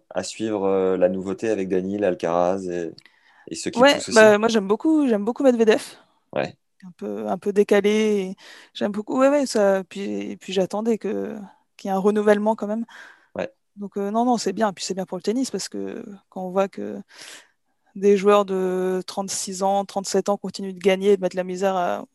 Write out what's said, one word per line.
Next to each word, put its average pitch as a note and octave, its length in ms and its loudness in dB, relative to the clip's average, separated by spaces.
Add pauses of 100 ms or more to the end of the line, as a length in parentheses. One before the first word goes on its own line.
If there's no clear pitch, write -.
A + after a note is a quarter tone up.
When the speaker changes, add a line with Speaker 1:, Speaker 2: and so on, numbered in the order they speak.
(100)
Speaker 1:
à F#2+ 120 -4
suivre, G#2+ 440 -4
euh, F#2+ 320 2
la F2+ 100 4
nouveauté F#2+ 400 -4
avec G2 200 -2
Daniil, F#2+ 360 -2
Alcaraz F2+ 600 0
et, F2 280 -6 (540)
et - 80 -10
ceux - 160 -6
qui A#3 80 -4
Speaker 2:
Ouais, C4+ 160 6
Speaker 1:
poussent - 160 -6
aussi ? A#3 40 -2
Speaker 2:
bah, G#3+ 220 10
moi G#3+ 120 0
j'aime G#3+ 200 0
beaucoup, D4 400 2
j'aime G#3 160 0
beaucoup A#3+ 180 -4
Medvedev. A#3 400 4 (520)
Speaker 1:
Ouais. C2+ 200 -4 (300)
Speaker 2:
Un F3+ 140 -18
peu, G#3 300 -8
un G3 100 -2
peu G3+ 160 -4
décalé, G3+ 360 4
et G#3 460 0 (380)
j'aime G#3+ 180 -4
beaucoup, G#3+ 260 -4
ouais, C4+ 120 6
ouais, C#4+ 160 2
ça, G3 420 2
puis, G3 140 -12
et G3+ 340 -6
puis - 160 -12
j'attendais G3+ 460 0
que, G3 360 -6 (440)
qu'il G3+ 100 -8
y - 20 -4
ait F#3+ 60 0
un - 20 0
renouvellement G#3 580 2
quand G#3 100 -6
même. A3 180 -4 (500)
Speaker 1:
Ouais. F#2 160 -4 (260)
Speaker 2:
Donc, G3+ 200 -12
euh, G3+ 140 -4
non, A#3 160 2
non, B3 100 4
c'est G3 160 -2
bien, G3 220 -2
puis - 100 -12
c'est - 80 -8
bien F#3 140 -6
pour F#3 100 -8
le F3+ 60 -10
tennis, B3 280 -2
parce - 200 -8
que - 340 -8 (240)
quand F#3 160 -10
on F#3 60 -8
voit F#3+ 180 0
que G#3 300 -10 (960)
des G3+ 240 4
joueurs G3+ 260 6
de F#3 640 -2
trente-six G3 560 -8
ans, G3 240 0
trente-sept G3 420 -2
ans G3+ 80 0
continuent F#3+ 380 -10
de F3+ 40 -16
gagner F#3+ 340 4
et G3 40 6
de F#3 60 -6
mettre F3+ 140 -4
la F#3 80 -2
misère F#3 300 -2
à, F3 300 -2 (100)